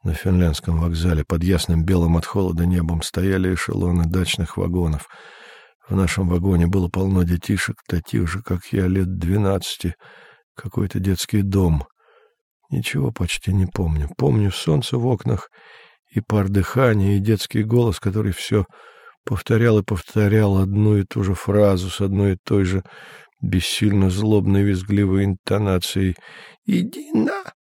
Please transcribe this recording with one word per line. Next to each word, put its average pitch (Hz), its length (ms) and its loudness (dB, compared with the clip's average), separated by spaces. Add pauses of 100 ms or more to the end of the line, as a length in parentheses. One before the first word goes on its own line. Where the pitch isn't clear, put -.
На 87 100 -2
финляндском 85 680 0
вокзале 82 420 0
под 82 180 -2
ясным 85 440 0
белым 85 320 2
от 80 80 -2
холода 90 400 -2
небом 85 360 0
стояли 92 520 -2
эшелоны 87 520 0
дачных 87 520 -2
вагонов. 87 500 -2 (800)
В 95 80 -4
нашем 95 320 0
вагоне 87 400 2
было 90 220 0
полно 95 340 0
детишек, 87 540 -2 (100)
таких 87 420 -2
же, 95 120 -6
как - 320 -6
я, 95 140 0
лет 92 300 0
двенадцати, 95 800 -2 (580)
какой-то - 460 -6
детский 98 440 -2
дом. 92 440 2 (840)
Ничего 127 440 -4
почти - 400 -4
не 95 140 0
помню. 78 500 -2
Помню 113 340 0
солнце 139 460 -2
в 120 100 -2
окнах 117 420 -2 (640)
и - 80 -2
пар 101 300 0
дыхания, 101 680 2
и 95 40 2
детский 107 420 0
голос, 113 380 0
который 101 320 -2
всё - 320 -2 (580)
повторял 113 560 2
и 98 40 0
повторял 101 760 2
одну 104 400 4
и 98 80 2
ту 104 180 -4
же 95 100 0
фразу 98 560 2
с - 120 -8
одной 98 320 2
и 90 100 -2
той 98 220 2
же 92 180 0 (580)
бессильно 95 680 0
злобной 101 540 2
визгливой 98 600 0
интонацией: 95 920 -2 (480)
«Иди 220 480 -4
на 370 400 -2 (120)